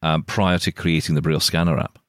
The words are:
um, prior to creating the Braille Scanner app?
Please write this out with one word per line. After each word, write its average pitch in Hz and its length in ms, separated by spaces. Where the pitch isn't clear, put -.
um, 80 220
prior 92 360
to - 120
creating 80 440
the 73 60
Braille 78 180
Scanner 82 380
app? - 320